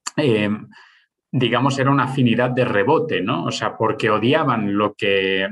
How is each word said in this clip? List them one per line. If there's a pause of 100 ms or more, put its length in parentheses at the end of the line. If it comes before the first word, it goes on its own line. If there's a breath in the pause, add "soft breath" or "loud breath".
(160)
eh, (800 loud breath)
digamos,
era
una
afinidad
de
rebote,
¿no?
O
sea,
porque
odiaban
lo
que